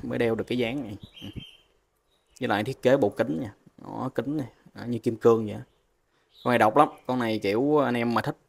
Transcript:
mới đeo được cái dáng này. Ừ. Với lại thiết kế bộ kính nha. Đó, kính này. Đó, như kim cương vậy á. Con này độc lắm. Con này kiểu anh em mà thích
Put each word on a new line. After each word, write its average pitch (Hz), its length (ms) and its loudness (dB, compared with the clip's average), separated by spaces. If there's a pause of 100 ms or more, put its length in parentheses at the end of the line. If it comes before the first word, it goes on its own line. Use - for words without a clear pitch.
mới 123 160 -4
đeo 117 160 0
được 107 120 -4
cái 123 120 -2
dáng 123 240 -4
này. 104 140 -12 (260)
Ừ. 101 60 -12 (1120)
Với 127 80 -2
lại 107 160 0
thiết 131 180 -8
kế 131 140 6
bộ 104 120 4
kính 139 320 -2
nha. 107 140 -8 (240)
Đó, 113 360 -10
kính 135 220 -4
này. 139 100 -6 (280)
Đó, 104 100 -14
như 120 140 -4
kim 113 180 -2
cương 113 300 4
vậy 104 80 -8
á. 123 80 -12 (800)
Con 123 60 -2
này 120 80 4
độc 110 180 4
lắm. 147 120 6 (180)
Con 127 120 -2
này 113 200 0
kiểu 120 400 2
anh 123 180 2
em 117 180 0
mà 110 80 2
thích - 140 -6 (120)